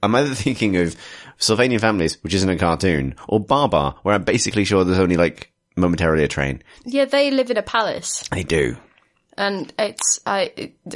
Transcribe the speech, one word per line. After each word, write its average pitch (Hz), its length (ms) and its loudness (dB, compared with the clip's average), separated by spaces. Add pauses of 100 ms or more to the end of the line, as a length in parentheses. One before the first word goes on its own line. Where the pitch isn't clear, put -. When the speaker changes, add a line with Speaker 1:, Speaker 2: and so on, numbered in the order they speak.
Speaker 1:
am 107 140 2
I 131 60 4
either 143 120 0
thinking 110 440 0
of 85 180 0 (420)
Sylvanian 117 420 2
Families, 101 440 0
which 82 100 -6
isn't 95 160 2
a 90 80 2
cartoon, 80 560 0 (140)
or 110 120 2
Baa 135 280 2
Baa, 71 340 0
where 104 140 0
I'm 95 80 -2
basically 104 420 0
sure 95 180 4
there's 92 140 2
only, 90 200 2
like, 82 340 0 (240)
momentarily 82 480 2
a 71 40 2
train? 69 360 -4 (220)
Speaker 2:
Yeah, 269 200 0
they 285 240 2
live 262 220 0
in 220 60 -2
a 202 40 0
palace. - 680 -4
Speaker 1:
They 92 100 -4
do. 71 360 0 (600)
Speaker 2:
And 196 400 -4
it's, - 480 -2
I, 202 300 -2
it, - 200 -12 (200)